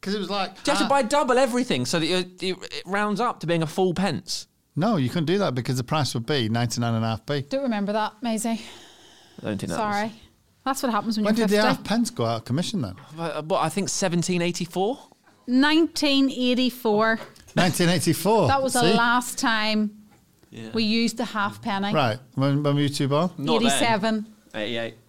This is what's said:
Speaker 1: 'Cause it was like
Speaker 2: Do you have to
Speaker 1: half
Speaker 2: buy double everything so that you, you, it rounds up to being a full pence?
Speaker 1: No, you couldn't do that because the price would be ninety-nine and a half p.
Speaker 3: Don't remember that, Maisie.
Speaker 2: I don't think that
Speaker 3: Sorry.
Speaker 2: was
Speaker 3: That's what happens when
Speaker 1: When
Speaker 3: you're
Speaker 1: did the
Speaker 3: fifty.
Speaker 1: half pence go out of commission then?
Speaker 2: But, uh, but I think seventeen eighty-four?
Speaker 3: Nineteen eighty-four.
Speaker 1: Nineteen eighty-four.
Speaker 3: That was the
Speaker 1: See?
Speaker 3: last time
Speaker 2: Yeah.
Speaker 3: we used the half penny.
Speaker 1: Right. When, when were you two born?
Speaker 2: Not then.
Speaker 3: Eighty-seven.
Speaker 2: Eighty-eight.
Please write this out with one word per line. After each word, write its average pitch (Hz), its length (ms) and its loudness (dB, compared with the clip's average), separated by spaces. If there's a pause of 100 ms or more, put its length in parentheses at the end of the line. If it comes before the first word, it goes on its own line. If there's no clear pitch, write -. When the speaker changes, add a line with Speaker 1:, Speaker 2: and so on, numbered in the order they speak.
Speaker 1:
'Cause 202 140 -6
it 214 40 -4
was 180 120 -6
like 196 320 -6
Speaker 2:
Do 285 80 0
you - 40 2
have - 40 2
to 302 60 2
Speaker 1:
half - 40 -4
Speaker 2:
buy 277 140 4
double 285 340 2
everything 240 480 2
so 175 140 0
that 156 80 0
you, 185 180 0 (160)
you, 185 220 -2
it - 240 -12
rounds 202 340 0
up 240 200 -2
to 160 60 -6
being 165 140 2
a 156 60 0
full 185 260 2
pence? - 540 -4 (280)
Speaker 1:
No, 190 220 2
you 127 120 2
couldn't 160 180 -2
do 180 100 2
that 175 160 0
because 127 240 -2
the 131 60 -4
price 151 320 -2
would 117 100 -4
be 131 240 0
ninety-nine 117 460 0
and 113 100 0
a - 20 0
half 113 180 -4
p. 143 180 -2
Speaker 3:
Don't 269 200 -4
remember 208 300 -2
that, 214 280 -2
Maisie. 226 280 -2
Speaker 2:
I - 960 -12
don't 107 140 -4
think - 100 -6
that - 80 -4
Speaker 3:
Sorry. 208 300 -2
Speaker 2:
was 214 40 -8 (540)
Speaker 3:
That's 269 180 -4
what 254 80 0
happens 208 260 -2
when 214 80 0
Speaker 1:
When 214 120 4
Speaker 3:
you're 220 100 2
Speaker 1:
did 196 80 2
the 208 60 4
Speaker 3:
fifty. 214 60 4
Speaker 1:
half - 180 0
pence 233 240 0
go - 160 -2
out 113 120 0
of - 80 -10
commission 170 360 -2
then? 92 140 -6 (200)
Speaker 2:
But, 165 200 -6
uh, 156 80 -6
but 160 160 0
I - 100 0
think 190 200 -4
seventeen 175 520 0
eighty-four? 180 560 -2 (500)
Speaker 3:
Nineteen 277 840 4
eighty-four. 240 880 0 (360)
Speaker 1:
Nineteen 170 340 4
eighty-four. 185 580 2
Speaker 3:
That 269 160 2
was 254 100 -2
the 247 80 2
Speaker 1:
See? - 160 6
Speaker 3:
last 240 400 2
time 214 540 0 (580)
Speaker 2:
Yeah. 113 240 -14
Speaker 3:
we 226 100 0
used 226 340 0
the 240 80 -4
half 208 360 -4
penny. 202 320 -2
Speaker 1:
Right. 123 240 2 (180)
When, 139 280 2
when 143 120 2
were 143 60 2
you 143 80 2
two 143 200 -2
born? 156 280 2
Speaker 2:
Not - 240 0
then. 233 60 2
Speaker 3:
Eighty-seven. 220 580 0 (300)
Speaker 2:
Eighty-eight. 113 400 -6 (120)